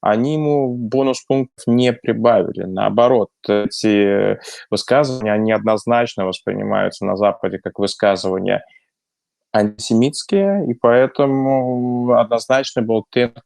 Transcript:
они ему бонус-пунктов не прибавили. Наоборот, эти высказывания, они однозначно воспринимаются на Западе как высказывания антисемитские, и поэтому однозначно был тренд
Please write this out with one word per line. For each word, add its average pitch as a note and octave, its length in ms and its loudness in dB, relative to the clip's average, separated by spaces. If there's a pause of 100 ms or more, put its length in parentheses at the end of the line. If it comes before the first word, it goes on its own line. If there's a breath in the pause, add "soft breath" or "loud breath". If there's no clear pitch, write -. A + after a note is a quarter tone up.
они A#2+ 320 0
ему D3 400 0
бонус-пунктов B2+ 920 -2
не A#2+ 280 2
прибавили. A2 680 0
Наоборот, G#2 680 2 (180)
эти G2+ 880 2 (320 loud breath)
высказывания, C3 640 0
они A2 200 0
однозначно A2 720 0
воспринимаются G2+ 800 -4
на F#2+ 100 -2
Западе G2 420 -2
как - 200 -10
высказывания G2 840 -2 (880 soft breath)
антисемитские, C#3+ 1200 0
и A#2+ 40 -2
поэтому B2+ 1400 0
однозначно A#2+ 640 0
был A2 280 0
тренд A#2+ 360 -2